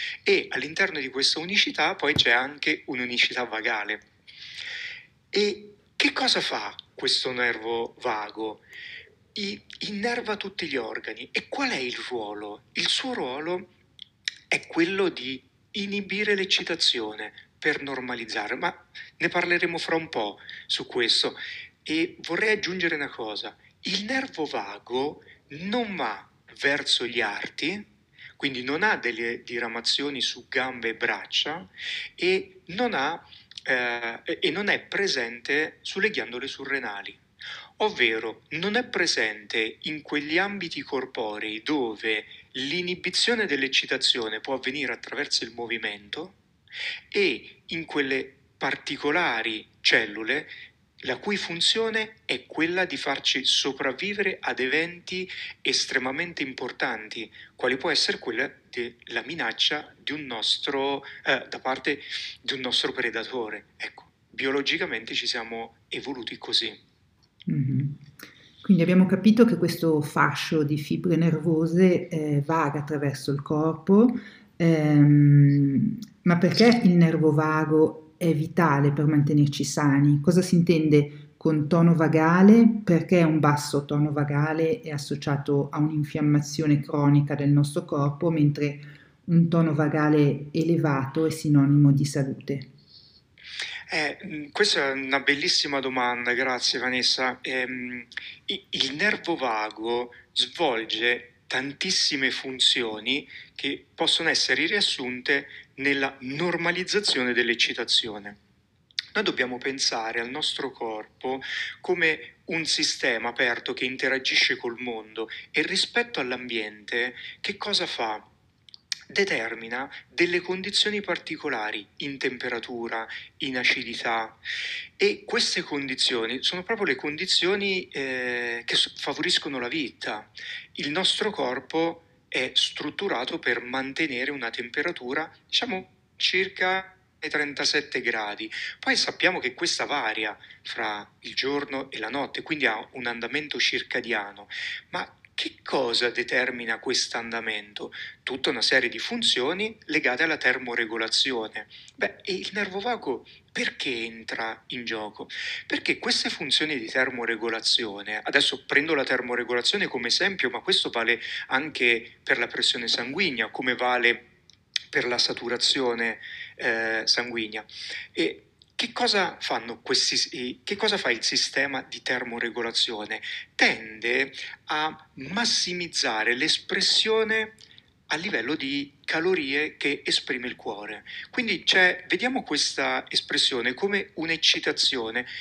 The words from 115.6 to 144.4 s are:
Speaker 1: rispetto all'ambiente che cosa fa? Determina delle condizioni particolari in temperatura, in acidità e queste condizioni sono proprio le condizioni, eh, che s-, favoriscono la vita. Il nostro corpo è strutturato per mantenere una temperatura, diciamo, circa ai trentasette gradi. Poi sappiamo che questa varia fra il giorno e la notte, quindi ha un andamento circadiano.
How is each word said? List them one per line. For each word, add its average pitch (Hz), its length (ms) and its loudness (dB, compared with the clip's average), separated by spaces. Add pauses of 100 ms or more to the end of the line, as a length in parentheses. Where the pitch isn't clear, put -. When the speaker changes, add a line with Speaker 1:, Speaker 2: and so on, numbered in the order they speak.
Speaker 1:
rispetto 196 560 -2
all'ambiente 120 960 -4 (260)
che - 160 -6
cosa 185 300 -2
fa? 110 440 -6 (800)
Determina 117 800 -4 (200)
delle 175 320 2
condizioni 202 600 0
particolari 127 880 -6 (120)
in 139 200 -8
temperatura, 117 880 -4 (320)
in 131 180 -4
acidità 117 800 -2 (600)
e 208 280 2
queste 202 380 0
condizioni 131 800 -2
sono 180 220 -2
proprio 202 240 -2
le 131 80 0
condizioni, 185 920 0
eh, 123 800 -4
che - 100 -4
s-, - 220 2
favoriscono 156 640 -2
la - 80 -4
vita. 120 600 -6 (440)
Il 143 180 -6
nostro 190 400 0
corpo 156 960 -4
è 131 280 -2
strutturato 147 840 -2
per 117 240 0
mantenere 135 680 -4
una 120 180 -6
temperatura, 135 800 -4 (140)
diciamo, - 680 -4
circa 185 840 0 (220)
ai 151 100 -6
trentasette 143 680 0
gradi. 110 500 -4 (300)
Poi 262 160 2
sappiamo 175 420 0
che - 160 -4
questa - 300 -2
varia 110 520 -2 (280)
fra 107 440 -6 (120)
il 117 160 -14
giorno 135 560 -4
e - 60 -10
la 113 100 -6
notte, 135 340 -6
quindi 147 240 -2
ha 110 280 -2
un 123 120 -8
andamento 120 540 -6
circadiano. 110 880 -2 (420)